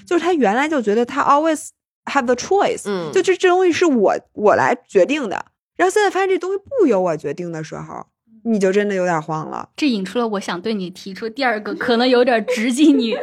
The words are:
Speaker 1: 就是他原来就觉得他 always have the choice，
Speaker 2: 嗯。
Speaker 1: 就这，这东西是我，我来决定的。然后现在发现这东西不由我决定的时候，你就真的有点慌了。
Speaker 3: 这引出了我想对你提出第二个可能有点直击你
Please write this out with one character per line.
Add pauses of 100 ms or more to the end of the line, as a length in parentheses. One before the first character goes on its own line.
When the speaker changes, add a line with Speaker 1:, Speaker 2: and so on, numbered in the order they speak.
Speaker 1:
就
是
他
原
来
就
觉
得
他
always (360)
have
the
choice，
Speaker 2:
嗯。
Speaker 1:
就
这，
这
东
西
是
我， (160)
我
来 (100)
决
定
的。 (320)
然
后
现
在
发
现
这
东
西 (160)
不
由
我
决
定
的
时
候， (380)
你
就
真
的
有
点
慌
了。
Speaker 3:
这
引
出
了
我
想
对
你
提
出
第
二
个
可
能
有
点
直
击
你